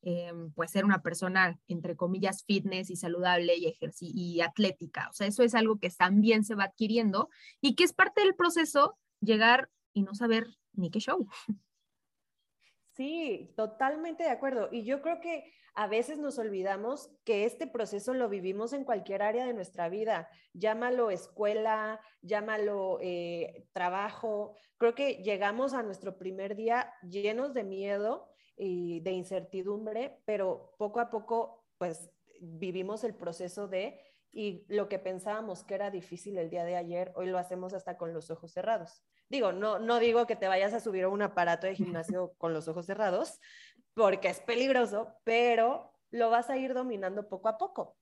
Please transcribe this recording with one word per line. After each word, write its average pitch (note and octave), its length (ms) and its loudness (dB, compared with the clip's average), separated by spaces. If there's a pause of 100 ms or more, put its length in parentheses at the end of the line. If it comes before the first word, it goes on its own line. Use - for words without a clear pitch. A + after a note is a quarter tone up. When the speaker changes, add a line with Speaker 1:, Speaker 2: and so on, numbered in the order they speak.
Speaker 1:
em, F3 520 -6
pues, E3 180 -4
ser G3 140 2
una G3 160 4
persona, F#3 680 2
entre E3+ 280 -6
comillas, F#3 500 0
fitness F#3+ 440 0
y F3+ 60 -8
saludable F3 640 2
y F3 80 -2
ejerci-, D#3+ 480 -6
y F3 280 -2
atlética. F3 680 0
O - 40 -20
sea, G3+ 140 -2
eso G#3+ 160 4
es A#3 120 6
algo A3 240 4
que F3+ 100 -2
también G#3 540 6
se G#3+ 120 -2
va G3 100 2
adquiriendo G#3+ 640 2 (320)
y C#4 140 4
que F4 80 6
es F4 100 4
parte F#4+ 280 4
del F#4+ 140 8
proceso E4 600 4 (240)
llegar A3+ 500 6 (220)
y G3+ 100 4
no F#3+ 100 -4
saber A3+ 340 2 (260)
ni F3 180 -2
qué G#3+ 80 0
show. C4 280 0 (1700)
Speaker 2:
Sí, C#4+ 640 -6
totalmente D4+ 680 -2
de D#4+ 60 2
acuerdo. B3 420 -2
Y A#3 140 -4
yo C#4 160 -2
creo E4 180 -2
que E4 320 -8 (220)
a G#3 140 -2
veces A#3+ 300 -2
nos C#4+ 220 -6
olvidamos G3+ 680 -4 (160)
que G#3 180 2
este A#3+ 240 -2
proceso G#3+ 460 -4
lo B3+ 160 0
vivimos G3+ 420 -4
en C#4 140 -6
cualquier G3 360 -2
área A3 240 0
de B3 80 -2
nuestra F3 360 -6
vida. G3+ 400 -2 (240)
Llámalo A3+ 580 0
escuela, G#3+ 880 0 (220)
llámalo, G#3 800 -2
eh, F3 720 -6
trabajo. G#3 840 -4 (220)
Creo A#3 180 4
que C#4 280 0
llegamos G#3 500 0
a B3+ 100 -2
nuestro F#3+ 340 -10
primer F#3+ 380 -8
día A3+ 380 0 (160)
llenos A3 440 -2
de A#3+ 120 -2
miedo G3+ 640 -4 (260)
y F3 460 -4
de F#3 100 -4
incertidumbre, F#3+ 1120 -6
pero G3 540 -2
poco G#3 220 -2
a A#3 80 -2
poco, A3+ 580 -4 (100)
pues, E3 340 -6 (300)
vivimos F#3 640 -6
el A3 120 -4
proceso F3+ 520 -8
de, F#3+ 320 -4 (320)
y G#3 360 -6
lo G3+ 220 -2
que G3 100 -4
pensábamos F#3+ 640 -6
que G3+ 120 -8
era G3+ 160 -4
difícil F#3 460 -10
el E3 120 -2
día E3+ 160 -4
de F3 100 -4
ayer, F3 400 -4
hoy F3+ 120 -4
lo F#3 100 -2
hacemos F3+ 360 -6
hasta F#3 240 -8
con E3 160 -8
los D#3 180 -10
ojos E3 200 -14
cerrados. F3+ 520 -4 (260)
Digo, A3+ 240 0
no, G#3 260 0
no A#3 200 2
digo A#3 280 4
que A3+ 80 0
te G3+ 140 -2
vayas G3 240 2
a A#3 80 0
subir F#3+ 240 -2
a F#3 40 4
un G3+ 120 0
aparato F3 460 2
de F#3+ 80 -2
gimnasio F3 580 -2
Speaker 1:
<laughs> - 40 -20
Speaker 2:
con E3 160 -2
los D#3 140 -4
ojos E3 180 -6
cerrados, G3+ 540 -2 (540)
porque G3 360 4
es - 120 -6
peligroso, A#3+ 840 2
pero A#3 720 4 (180)
lo A3+ 180 4
vas A#3+ 200 4
a C4+ 80 0
ir C4 160 -2
dominando G#3 560 -4
poco F#3+ 200 -2
a A3 80 -2
poco. D4 440 -6